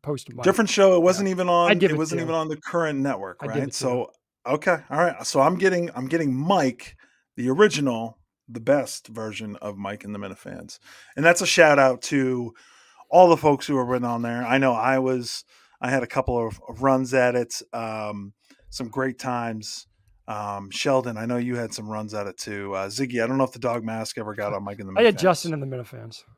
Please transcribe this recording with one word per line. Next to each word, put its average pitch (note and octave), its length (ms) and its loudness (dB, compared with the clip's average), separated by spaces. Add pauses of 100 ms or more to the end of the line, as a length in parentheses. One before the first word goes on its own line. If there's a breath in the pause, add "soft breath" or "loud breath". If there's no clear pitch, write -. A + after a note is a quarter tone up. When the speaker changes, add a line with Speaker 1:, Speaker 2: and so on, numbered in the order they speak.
Speaker 1:
post C#3+ 300 -8
Mike. B2 120 -6
Speaker 2:
Different G3 260 4
show. F#3+ 240 6
It E3+ 80 6
wasn't F#3 260 4
Speaker 1:
Yeah. F#3 80 -2
Speaker 2:
even F3+ 120 -2
on, F3 220 4
Speaker 1:
I'd F3 100 4
give F3+ 100 4
Speaker 2:
it D3+ 40 0
Speaker 1:
it D3+ 40 0
Speaker 2:
wasn't D#3+ 200 -2
Speaker 1:
to E3 60 -2
Speaker 2:
even D#3+ 100 -2
Speaker 1:
you. D#3+ 60 0
Speaker 2:
on D#3+ 80 -4
the D3+ 100 -6
current D#3 420 -2
network, G2 400 -4
Speaker 1:
I'd A#2 80 -8
give A2 80 -6
Speaker 2:
right? C#3 80 0
Speaker 1:
it C3+ 80 -8
to - 40 -8
Speaker 2:
So, B2+ 220 -2 (480)
Speaker 1:
you. B2+ 80 -2
Speaker 2:
okay. D#3+ 240 0 (100)
All C#3+ 100 -4
right. E3+ 280 0
So C#3+ 140 2
I'm E3 160 4
getting, F3 380 2
I'm B2+ 120 -8
getting D3 280 0
Mike, D3 600 0 (400 soft breath)
the B2 140 -2
original, C3+ 680 -4 (300)
the A#2 120 -14
best B2+ 480 -4
version A2 480 -10
of G#2 200 -12
Mike G2+ 280 -10
and G#2 100 -10
the G2+ 40 -10
Minifans. F#2+ 600 -14 (380 loud breath)
And C#3+ 80 0
that's E3+ 180 6
a F3 40 -2
shout D3+ 320 8
out C3 240 6
to B2+ 520 -2 (560 soft breath)
all F3+ 180 10
the E3 80 8
folks D3 300 2
who C#3+ 120 0
have B2 100 -2
been B2 160 0
on A#2 180 -2
there. A#2+ 240 -4
I B2 120 4
know C3 140 4
I B2 280 2
was, B2+ 440 -4 (380 soft breath)
I B2 80 -2
had C3+ 120 0
a A#2 40 -6
couple A#2+ 400 -2
of, - 200 -10
of - 160 -12
runs C3 300 2
at B2 220 4
it. A#2+ 260 -4 (140)
Um, G#2+ 580 -8 (380 soft breath)
some B2 180 -10
great C3 300 -4
times. A#2 680 -6 (400)
Um, G2+ 440 -8
Sheldon, B2 480 0
I A2+ 80 -6
know B2 100 -2
you B2 200 -4
had A2+ 180 -6
some G#2+ 140 -12
runs G#2+ 260 -8
at G#2 120 -6
it F#2 120 -12
too. G2+ 360 -8
Uh, F#2+ 140 -4
Ziggy, A#2+ 340 -4
I A2+ 40 2
don't C3 100 -2
know C3+ 80 0
if B2+ 80 -4
the A#2+ 60 -18
dog A#2 260 -4
mask A2 320 -8
ever G#2+ 180 -8
got G#2 200 -4
on G2 100 -6
Mike G2+ 140 -10
and G2 100 -12
the F#2+ 60 -10
Minifans. G#3 60 2
Speaker 1:
I A#3+ 40 6
had G3 140 4
Justin E3+ 340 0
and D3 100 -6
the C3+ 40 -8
Minifans. A#2+ 580 -12 (140)